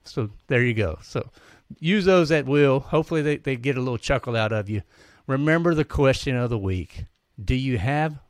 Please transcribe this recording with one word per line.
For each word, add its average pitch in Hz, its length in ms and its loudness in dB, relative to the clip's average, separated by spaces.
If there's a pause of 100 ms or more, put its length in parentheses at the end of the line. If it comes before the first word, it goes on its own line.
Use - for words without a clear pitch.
So 110 280 -6 (160)
there 120 160 2
you 120 100 0
go. 95 300 -2
So - 260 -10 (500)
use 185 260 0
those 180 260 6
at 151 140 2
will. 139 340 4
Hopefully 156 420 -2
they, 147 160 -2
they 135 180 -6
get 123 220 -2
a 131 40 -4
little 127 180 -4
chuckle 127 360 -2
out 110 160 0
of 104 180 -4
you. 104 120 -4 (460)
Remember 156 480 2
the 151 100 0
question 135 500 0
of 123 140 -2
the 117 80 -2
week. 95 480 -6 (380)
Do 110 100 0
you 131 240 0
have 147 420 -2 (100)